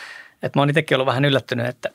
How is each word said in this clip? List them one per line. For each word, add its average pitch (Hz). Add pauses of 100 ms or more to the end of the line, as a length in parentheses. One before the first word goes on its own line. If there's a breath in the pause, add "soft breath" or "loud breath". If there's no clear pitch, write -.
(420 loud breath)
että -
mä 139
oon 143
itsekin 151
ollut 131
vähän 131
yllättynyt, 127
että -